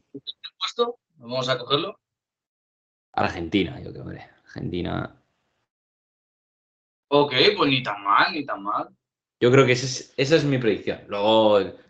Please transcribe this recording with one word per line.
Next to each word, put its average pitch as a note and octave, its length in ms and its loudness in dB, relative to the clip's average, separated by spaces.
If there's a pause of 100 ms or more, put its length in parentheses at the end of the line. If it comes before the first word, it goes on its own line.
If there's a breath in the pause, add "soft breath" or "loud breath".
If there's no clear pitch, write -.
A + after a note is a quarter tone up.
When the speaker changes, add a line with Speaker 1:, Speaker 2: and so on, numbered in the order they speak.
(120)
Speaker 1:
del C#4 100 -18 (360)
puesto? A#3+ 400 -6 (180)
Vamos B2+ 320 -6
a B2+ 100 0
cogerlo. C#3 400 -4 (1160)
Speaker 2:
Argentina, F2 680 -2
yo - 100 -14
creo, - 120 -16
hombre. - 260 -16 (160)
Argentina. F2 720 -8 (2000)
Speaker 1:
Ok, C#3+ 220 4 (220)
pues D#3+ 140 2
ni B2+ 120 2
tan G2+ 220 -6
mal, A#2 280 2
ni D3+ 140 -6
tan G2+ 160 -10
mal. A2+ 260 -6 (520)
Speaker 2:
Yo B2 100 4
creo C3+ 160 6
que B2 60 4
ese A#2+ 140 -2
es, - 300 -12
esa C#3 200 2
es D3+ 80 2
mi C#3 140 0
predicción. G#2 500 -2
Luego, G#2+ 500 4 (320 loud breath)